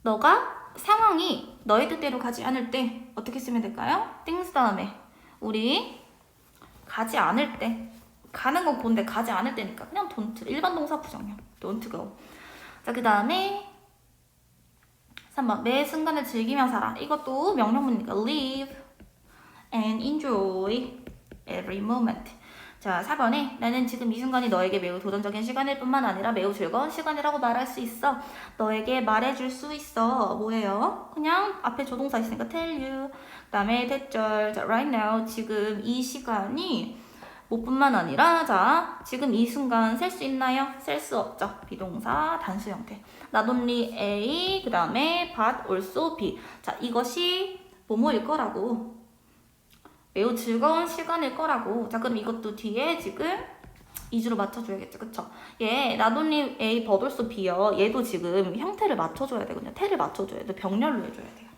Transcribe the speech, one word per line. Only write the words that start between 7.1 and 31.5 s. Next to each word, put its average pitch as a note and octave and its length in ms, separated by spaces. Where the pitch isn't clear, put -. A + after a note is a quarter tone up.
않을 G#3+ 420
때, - 340
가는 E4 340
건 C4 140
고인데 A3+ 260
가지 A#3 260
않을 G#3 240
때니까 G3+ 320
그냥 G4 220
don't, - 380
일반 E4 280
동사 D4+ 240
부정형, G#3 380
don't G#3 280
go. - 280
자, A#3 80
그 A#3+ 100
다음에 F4+ 720
삼 C4 180
번, G#3 160
매 C4 220
순간을 D#4 400
즐기며 B3 420
살아. A3+ 300
이것도 D4 560
명령문이니까 A#3+ 600
live C4+ 640
and A3 300
enjoy A#3 960
every F3+ 300
moment. A3+ 600
자, F#3 240
사 D4+ 140
번에 C#4 420
나는 A#3+ 260
지금 A#3 280
이 A#3 40
순간이 B3+ 300
너에게 F#3+ 320
매우 F3 220
도전적인 G3+ 420
시간일 C4+ 360
뿐만 B3+ 260
아니라 G#3+ 260
매우 G3+ 220
즐거운 B3 360
시간이라고 D4+ 480
말할 B3 300
수 B3+ 140
있어. B3 360
너에게 A3 460
말해줄 B3+ 500
수 D4+ 220
있어. A#3 600
뭐예요? A3 800
그냥 F4+ 480